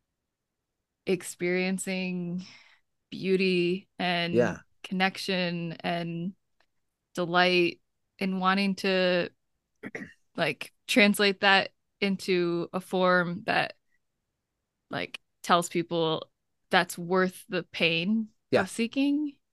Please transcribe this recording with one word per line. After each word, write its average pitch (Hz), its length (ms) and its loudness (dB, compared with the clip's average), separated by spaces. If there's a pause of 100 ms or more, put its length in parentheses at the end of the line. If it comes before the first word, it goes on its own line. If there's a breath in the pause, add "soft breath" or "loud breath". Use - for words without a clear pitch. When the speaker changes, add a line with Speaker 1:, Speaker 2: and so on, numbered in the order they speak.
(1080)
Speaker 1:
experiencing 185 1400 -4 (680 loud breath)
beauty 185 800 0 (100)
and 175 360 0
Speaker 2:
Yeah. 120 240 2 (240)
Speaker 1:
connection 180 1000 -2
and 170 540 -4 (800)
delight, 180 680 2 (380)
and 190 220 -2
wanting 190 360 2
to, 185 540 2 (520)
<clears throat> - 540 -16
like, - 360 -4 (140)
translate 202 540 4
that 196 300 4 (300)
into 180 720 -2
a 190 80 -4
form 180 640 0
that, 175 280 -2 (1160)
like, - 300 -8 (220)
tells 175 260 2
people 165 600 -2 (420)
that's 180 280 2
worth 185 500 -2
the 180 160 -4
pain 185 640 0 (220)
Speaker 2:
Yeah. 220 120 4
Speaker 1:
of 190 80 -6
seeking. 285 640 -2 (160)